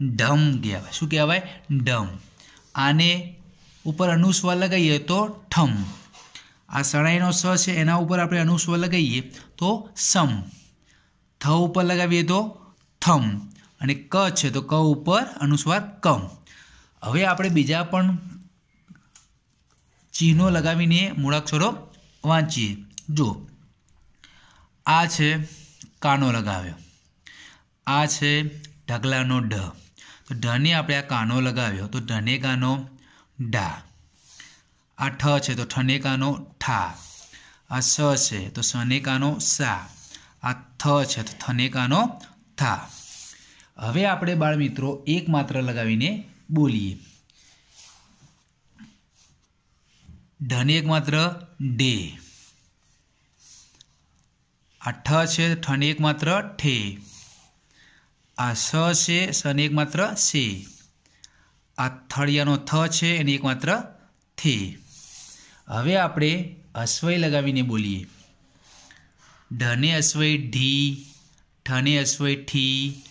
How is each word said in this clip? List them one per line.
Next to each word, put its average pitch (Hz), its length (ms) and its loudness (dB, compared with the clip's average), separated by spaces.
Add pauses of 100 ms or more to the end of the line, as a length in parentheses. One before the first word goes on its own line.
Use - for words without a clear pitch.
ઢમ 135 600 2
કહેવાય. 98 300 -4
શું 160 160 -4
કહેવાય? 160 520 0 (100)
ઢમ. 123 380 0 (680)
આને 165 640 2 (480)
ઉપર 165 240 0
અનુસ્વાર 180 480 4
લગાવીએ 180 420 2
તો 185 300 0
ઠમ. 127 560 0 (840)
આ 139 140 -4
શણાઈનો 165 480 2
સ 180 260 2
છે 180 160 2
એના 165 220 2
ઉપર 175 240 0
આપણે 175 220 0
અનુસ્વાર 170 380 2
લગાવીએ 165 540 0 (260)
તો 208 380 -2
સમ. 120 460 2 (1000)
થ 143 80 -2
ઉપર 175 360 2
લગાવીએ 175 380 2
તો 196 380 0 (400)
થમ. 117 400 4 (400)
અને 135 140 -2
ક 185 360 0
છે 147 200 -2
તો 135 120 -2
ક 156 120 -2
ઉપર 160 480 2
અનુસ્વાર 160 760 0
કમ. 110 280 2 (720)
હવે 147 220 0
આપણે 185 240 0
બીજા 160 360 2
પણ 185 340 2 (1900)
ચિહ્નો 165 380 4
લગાવીને 170 680 2
મૂળાક્ષરો 151 760 0 (300)
વાંચીએ. 151 520 0 (340)
જો, 147 380 -2 (1400)
આ 165 200 4
છે 160 320 2 (600)
કાનો 139 340 2
લગાવ્યો, 95 420 -2 (1120)
આ 143 200 2
છે 147 440 0 (380)
ઢગલાનો 127 520 0
ઢ. 110 200 -2 (680)
તો 131 80 -8
ઢને 123 380 2
આપણે 156 240 0
આ 139 40 0
કાનો 123 400 0
લગાવ્યો 117 460 -2
તો 117 120 -6
ઢને 113 400 -2
કાનો 131 500 -2 (520)
ઢા. 107 420 -4 (1160)
આ 139 100 -2
ઠ 139 340 0
છે 135 120 -4
તો 123 100 -4
ઠને 131 340 0
કાનો 135 480 -2 (140)
ઠા. 95 360 -2 (720)
આ 127 100 -2
સ - 200 0
છે 120 480 0
તો 120 140 -6
સને 123 380 0
કાનો 135 380 0
સા. 104 500 -2 (540)
આ 123 100 -4
થ 143 560 0
છે 113 140 -4
તો - 0 -
થને 123 460 -4
કાનો 139 520 0 (380)
થા. 107 320 -2 (880)
હવે 120 260 0
આપણે 180 300 0
બાળ 151 220 2
મિત્રો 139 500 -2
એક 170 220 0
માત્ર 139 340 0
લગાવીને 120 600 -2 (260)
બોલીએ. 117 480 0 (3500)
ઢને 127 300 2
એક 156 140 2
માત્ર 156 600 0 (140)
ડે. 120 580 0 (2500)
આ 123 100 -4
ઠ 160 380 0
છે, 165 260 2
ઠને 143 340 0
એક 156 120 -2
માત્ર 151 400 0
ઠે. 120 580 -4 (1400)
આ 123 140 -2
સ - 200 -4 (320)
છે, 175 260 0
સને 147 340 0
એક 147 80 0
માત્ર 151 420 0
સે. 107 520 0 (1120)
આ 127 100 -2
થળિયાનો 143 680 0
થ 156 340 0
છે, 170 260 0
એને 143 160 0
એક 139 120 -2
માત્ર 143 380 -2 (560)
થે. 101 400 -2 (920)
હવે 127 280 0
આપણે 165 600 0 (180)
અશ્વય 160 440 -2
લગાવીને 143 440 0
બોલીએ. 104 440 -2 (1500)
ઢને 123 400 0
અશ્વય 151 440 2
ઢી, 135 720 -2 (600)
ઠને 135 320 2
અશ્વય 139 460 -2
ઠી, 135 640 -2